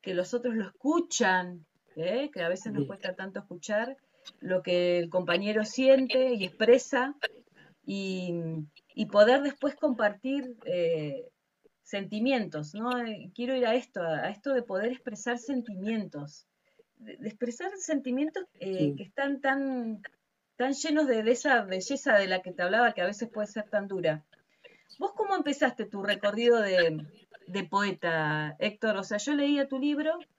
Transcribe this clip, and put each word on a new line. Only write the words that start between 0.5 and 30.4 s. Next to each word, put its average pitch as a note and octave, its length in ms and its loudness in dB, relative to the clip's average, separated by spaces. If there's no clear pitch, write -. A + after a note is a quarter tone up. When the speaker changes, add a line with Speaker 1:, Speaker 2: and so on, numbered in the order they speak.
Speaker 1:
lo A3 120 -2
escuchan, F#3 960 0
¿eh? A3 360 -2
Que F3+ 100 -6
a E3+ 80 0
veces F#3 240 -6
nos C#3+ 80 0
Speaker 2:
Sí. C#3 60 0
Speaker 1:
cuesta F#3+ 280 -8
tanto F#3+ 240 -8
escuchar G#3+ 560 -4
lo F#3 220 0
que F3 360 2
el E3+ 100 -2
compañero F#3 560 0
siente C4 680 4
y G3 100 -2
expresa, B3 720 4
y, F#3 480 -4
y G#3+ 120 -2
poder A3+ 360 8
después C#4+ 320 -2
compartir, B3+ 800 -2
eh, E3 580 -2
sentimientos, G3+ 920 -2
¿no? A#3+ 240 -4
Eh, A3 340 -8
quiero B3 220 -4
ir B3+ 100 2
a A3+ 120 2
esto, G3+ 260 -4
a, D#3+ 220 -2
a F#3 60 -2
esto C4+ 220 -6
de B3 100 2
poder G#3 280 -2
expresar A#3+ 480 -6
sentimientos, G#3 1080 -6
de, G#3+ 200 -18
de - 120 -10
expresar A#3+ 500 -6
sentimientos, D4+ 640 -2
eh, - 200 -4
Speaker 2:
Sí. C#3+ 180 2
Speaker 1:
que G3+ 80 -10
están C#4 360 -4
tan, C4 600 -2
tan C4 180 0
llenos D4+ 320 2
de, A3+ 160 2
de A3 80 2
esa B3+ 320 2
belleza G3+ 560 0
de G3 80 4
la F#3 160 0
que F3+ 100 -10
te F3+ 120 -4
hablaba, A3 280 4
que F3+ 100 -4
a F3 40 0
veces G#3+ 260 -4
puede G#3 140 -4
ser G#3 240 -8
tan G3+ 160 -2
dura. E3 380 -2
¿Vos F4+ 160 -2
cómo G4 220 0
empezaste C#4+ 480 0
tu G3 180 -8
recorrido G#3 580 4
de, E3+ 460 2
de F#3 180 -4
poeta, D#3+ 960 0
Héctor. G#3 380 -2
O G3 60 -4
sea, G#3 160 -4
yo D4 160 -2
leía C#4+ 340 2
tu C4+ 100 -4
libro D4+ 400 0